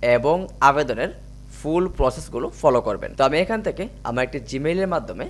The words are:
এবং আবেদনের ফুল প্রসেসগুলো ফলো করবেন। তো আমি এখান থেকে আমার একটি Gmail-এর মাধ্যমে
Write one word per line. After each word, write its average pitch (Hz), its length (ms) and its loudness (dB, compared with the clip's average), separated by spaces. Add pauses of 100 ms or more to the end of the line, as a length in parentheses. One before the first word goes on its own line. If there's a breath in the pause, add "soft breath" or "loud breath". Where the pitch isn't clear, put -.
(180)
এবং 143 200 2 (320)
আবেদনের 139 420 0 (480)
ফুল 165 240 0 (140)
প্রসেসগুলো 131 500 -2 (140)
ফলো 131 260 6
করবেন। 101 300 -4
তো - 100 4
আমি 143 160 2
এখান 220 240 -2
থেকে 151 160 -4 (260)
আমার 123 180 0
একটি 139 120 -6 (100)
Gmail-এর 165 460 -2
মাধ্যমে 113 340 -6